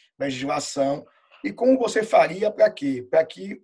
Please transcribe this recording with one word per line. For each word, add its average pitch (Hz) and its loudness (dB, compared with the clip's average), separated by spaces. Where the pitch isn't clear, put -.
legislação, 139 -4
e 202 -4
como 254 4
você 220 0
faria 190 2
para 214 4
quê? 139 -4
Para 160 2
que 190 -12